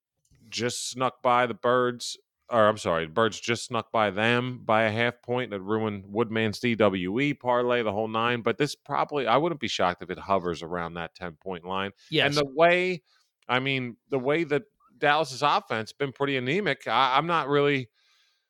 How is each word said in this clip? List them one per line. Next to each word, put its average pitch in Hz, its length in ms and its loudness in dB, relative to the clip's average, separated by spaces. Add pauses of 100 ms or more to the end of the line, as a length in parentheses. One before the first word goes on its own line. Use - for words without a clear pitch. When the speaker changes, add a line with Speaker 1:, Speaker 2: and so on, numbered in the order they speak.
(480)
Speaker 1:
just 113 420 -4
snuck 123 320 -4
by 123 240 4
the 117 80 -4
Birds. 123 640 -2 (320)
Or, 110 200 6
I'm 107 100 2
sorry, 82 280 0
the 78 60 -12
Birds 110 280 0
just 117 240 -4
snuck 117 260 -6
by 107 200 2
them 120 540 0
by 110 200 4
a 107 80 2
half 120 280 -2
point 123 300 -4
that 101 100 -6
ruined 104 460 -2
Woodman's 110 540 -2
D 117 160 0
W 98 440 2
E 143 140 -2
parlay, 123 480 0
the 107 100 0
whole 110 160 -2
nine. 117 340 -2
But 117 140 0
this 143 200 -2
probably, 143 500 -4
I 113 100 4
wouldn't 160 240 0
be 117 80 -6
shocked 92 340 0
if 85 80 -12
it 85 80 -8
hovers 87 440 -2
around 85 320 -6
that 85 220 -10
ten-point 87 500 -12
line. 95 240 -4 (180)
Speaker 2:
Yes. 147 180 2
Speaker 1:
And 143 100 2
the 143 180 0
way, 175 480 4 (460)
I 123 100 2
mean, 131 380 -2 (140)
the 135 100 0
way 151 240 0
that 139 180 -2 (340)
Dallas's 147 460 0
offense 143 500 0
been 139 200 -4
pretty 139 240 -2
anemic, 143 500 -2
I, 127 320 4
I'm 156 80 0
not 160 220 -2
really, 143 400 2 (600)